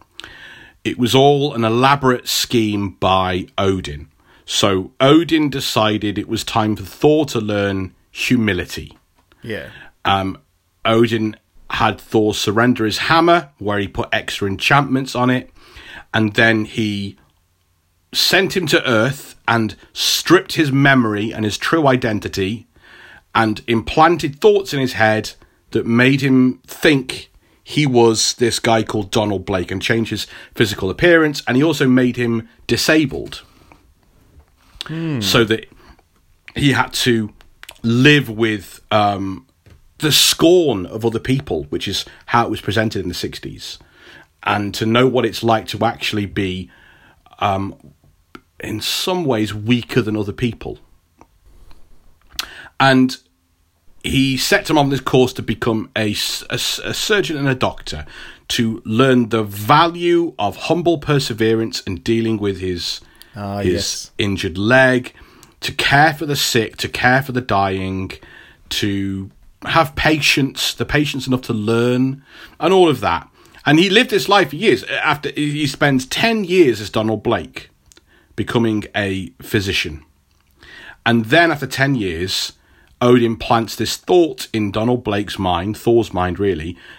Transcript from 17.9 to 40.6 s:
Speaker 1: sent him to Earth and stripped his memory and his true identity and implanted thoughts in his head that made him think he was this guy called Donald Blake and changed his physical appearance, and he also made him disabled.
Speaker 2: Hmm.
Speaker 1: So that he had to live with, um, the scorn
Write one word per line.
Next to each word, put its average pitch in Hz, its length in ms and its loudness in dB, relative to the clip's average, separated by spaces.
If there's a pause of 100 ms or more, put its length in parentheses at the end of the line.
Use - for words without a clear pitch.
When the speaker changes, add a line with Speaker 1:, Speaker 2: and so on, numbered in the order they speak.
Speaker 1:
sent - 420 2
him 180 120 -2
to 160 220 2
Earth 123 460 0 (140)
and 110 260 0 (200)
stripped - 580 2
his 156 180 0
memory 123 640 2
and 110 140 -4
his 101 120 -4
true 160 300 0
identity 107 800 -2 (680)
and 110 320 0
implanted 156 760 2
thoughts 208 340 4
in 143 60 -2
his 131 120 -2
head 110 400 0 (380)
that 101 160 -2
made 123 340 4
him 127 460 4
think - 640 0 (340)
he 151 220 0
was 117 480 4
this 117 260 -2
guy 113 220 2
called 104 280 -6
Donald 104 360 -2
Blake 92 260 -4
and 98 100 -6
changed 113 280 -2
his 104 160 -6 (280)
physical 101 360 -2
appearance, 160 580 2
and 123 80 0
he 135 80 4
also 151 240 2
made 127 280 2
him 117 300 -2 (200)
disabled. 135 760 0 (1400)
Speaker 2:
Hmm. 160 340 -6
Speaker 1:
So 107 240 2
that 107 220 -2 (880)
he 139 180 0
had - 200 -2
to 113 400 -2 (500)
live 127 460 4
with, 107 520 -4 (120)
um, 101 540 0 (520)
the 151 140 0
scorn 156 720 4